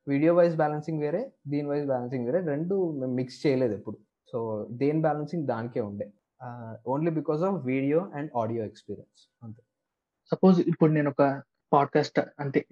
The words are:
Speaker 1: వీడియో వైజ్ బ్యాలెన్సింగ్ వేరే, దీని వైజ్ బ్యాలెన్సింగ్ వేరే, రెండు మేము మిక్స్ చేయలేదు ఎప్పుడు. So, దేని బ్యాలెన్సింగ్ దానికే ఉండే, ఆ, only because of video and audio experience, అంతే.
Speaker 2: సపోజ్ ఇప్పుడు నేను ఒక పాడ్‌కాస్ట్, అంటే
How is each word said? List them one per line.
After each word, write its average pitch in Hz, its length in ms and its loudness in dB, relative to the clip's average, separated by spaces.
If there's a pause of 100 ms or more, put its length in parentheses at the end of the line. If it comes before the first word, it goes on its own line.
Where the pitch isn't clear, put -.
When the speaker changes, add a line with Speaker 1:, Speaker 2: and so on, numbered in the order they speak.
Speaker 1:
వీడియో 147 260 4
వైజ్ 170 220 6
బ్యాలెన్సింగ్ 151 440 -2
వేరే, 175 320 -2 (160)
దీని 143 200 -2
వైజ్ 143 180 -2
బ్యాలెన్సింగ్ 123 400 -2
వేరే, 143 140 0
రెండు 175 520 -2
మేము 131 220 -4
మిక్స్ 127 340 -2
చేయలేదు 127 260 2
ఎప్పుడు. 104 240 -10 (380)
So, 110 360 -4
దేని 143 300 0
బ్యాలెన్సింగ్ 151 460 -2
దానికే 120 340 -4
ఉండే, 101 280 -8 (340)
ఆ, 120 320 -14 (140)
only 151 200 0
because 156 320 -2
of 196 120 0
video 139 440 0
and 175 260 -4
audio 117 340 -4
experience, - 720 -12 (140)
అంతే. 110 200 -16 (680)
Speaker 2:
సపోజ్ 180 280 6
ఇప్పుడు 165 320 4
నేను 147 180 2
ఒక 139 320 2 (320)
పాడ్‌కాస్ట్, 143 460 2 (200)
అంటే 143 320 -2